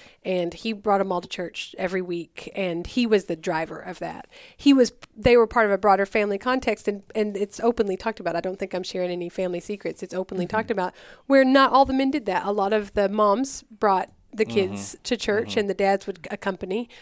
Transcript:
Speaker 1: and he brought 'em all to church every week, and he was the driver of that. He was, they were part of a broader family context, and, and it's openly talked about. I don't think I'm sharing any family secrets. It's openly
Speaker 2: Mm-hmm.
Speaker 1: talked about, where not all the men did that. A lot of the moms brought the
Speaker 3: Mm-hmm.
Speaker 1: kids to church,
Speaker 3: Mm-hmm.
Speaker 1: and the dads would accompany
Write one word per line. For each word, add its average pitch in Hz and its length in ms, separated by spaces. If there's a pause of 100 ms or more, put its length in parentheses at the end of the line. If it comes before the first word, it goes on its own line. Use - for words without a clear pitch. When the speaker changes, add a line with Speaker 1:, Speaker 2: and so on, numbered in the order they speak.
(240)
Speaker 1:
and 180 300
he 226 180
brought 202 280
'em 190 100
all 180 100
to 175 60
church - 520
every 185 220
week, 175 540
and 175 320
he 240 220
was 202 160
the 170 100
driver 160 460
of 185 180
that. 165 300 (280)
He 285 160
was, 254 200 (240)
they 240 200
were 226 120
part 226 180
of 202 60
a 190 60
broader 196 280
family 208 320
context, 254 480
and, 202 160 (100)
and 208 240
it's 202 220
openly 220 380
talked 220 240
about. 170 160
I 170 40
don't 185 180
think 190 140
I'm 180 120
sharing 180 260
any 175 180
family 180 300
secrets. 175 460
It's 175 100
openly 185 320
Speaker 2:
Mm-hmm. 214 100
Speaker 1:
talked 220 140
about, 190 240 (320)
where 269 180
not 262 280
all 269 140
the 262 60
men 269 200
did 226 140
that. 180 200
A 202 60
lot 202 200
of 208 220
the 202 140
moms 214 560
brought 196 460 (200)
the 214 140
Speaker 3:
Mm-hmm. 233 100
Speaker 1:
kids 185 400 (100)
to 240 120
church, 208 360
Speaker 3:
Mm-hmm. 214 80
Speaker 1:
and 202 100
the 190 40
dads 196 320
would 185 240
accompany 202 560 (160)